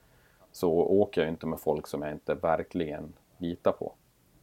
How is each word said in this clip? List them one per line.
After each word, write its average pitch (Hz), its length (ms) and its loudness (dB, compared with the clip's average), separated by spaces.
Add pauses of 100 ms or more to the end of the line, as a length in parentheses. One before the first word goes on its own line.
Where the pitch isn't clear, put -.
(520)
så 90 200 0
åker 92 480 4
jag 80 100 2
inte 82 160 -6
med 80 140 -4
folk 76 260 0
som 73 160 -6
jag 76 100 -4
inte 76 220 -2
verkligen 80 800 -2 (260)
litar 87 340 0
på. - 200 -6 (500)